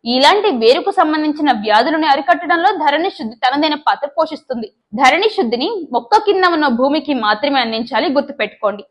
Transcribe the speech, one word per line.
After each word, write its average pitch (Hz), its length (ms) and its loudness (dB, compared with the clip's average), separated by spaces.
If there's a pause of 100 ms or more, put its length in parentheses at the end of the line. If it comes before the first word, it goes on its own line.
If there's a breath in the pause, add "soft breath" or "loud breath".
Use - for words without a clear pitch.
(160)
ఇలాంటి 381 320 4 (140)
వేరుకు 294 280 2 (100)
సంబంధించిన 302 500 0 (160)
వ్యాధులను 302 480 2
అరికట్టడంలో 339 580 0 (140)
ధరణి 311 320 0
శుద్ధి 226 260 -10
తనదైన 294 320 0 (100)
పాత్ర 233 300 -2
పోషిస్తుంది. 302 520 -4 (340)
ధరణి 330 340 4
శుద్ధిని 240 340 -2 (240)
మొక్క 415 320 0
కింద 381 180 2 (120)
ఉన్న 302 100 0 (140)
భూమికి 285 340 0
మాత్రమే 262 460 0
అందించాలి, 226 560 -2
గుర్తుపెట్టుకోండి. 214 760 -4